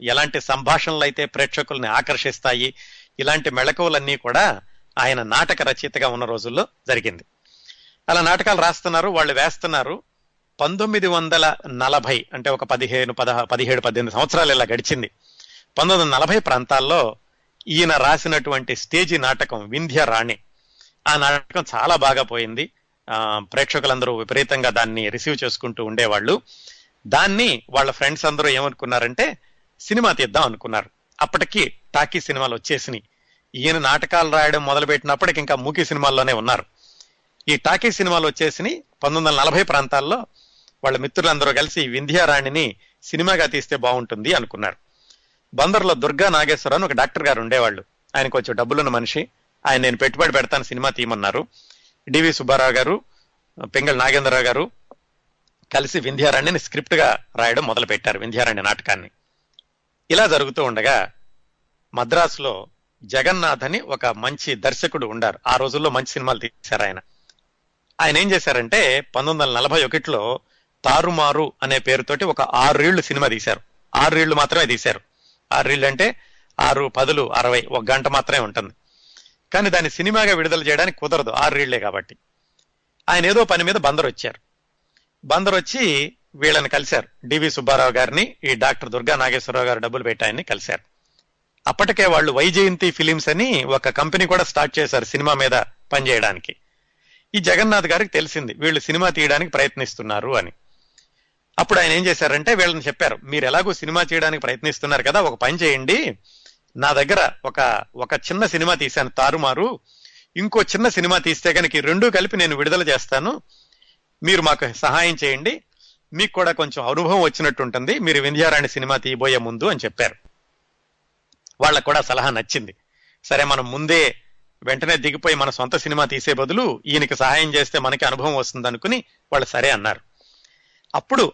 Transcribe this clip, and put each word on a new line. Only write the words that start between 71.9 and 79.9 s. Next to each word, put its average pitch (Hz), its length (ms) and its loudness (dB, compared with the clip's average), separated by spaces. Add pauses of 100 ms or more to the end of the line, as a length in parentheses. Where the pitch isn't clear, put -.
ఒక 160 160 -2
ఆరేళ్లు 147 640 4
సినిమా 139 260 -2
తీశారు. 110 320 -2 (340)
ఆరేళ్లు 156 400 4
మాత్రమే 147 320 2
తీశారు. 117 340 -2 (520)
ఆరేళ్లు 135 340 2
అంటే 139 340 0 (400)
ఆరు 139 360 2
పదులు 135 360 0
అరవై, 120 300 2
ఒక 113 280 -4
గంట 135 180 0
మాత్రమే 139 300 0
ఉంటుంది. 107 360 -4 (800)
కానీ 196 160 2
దాన్ని 170 200 2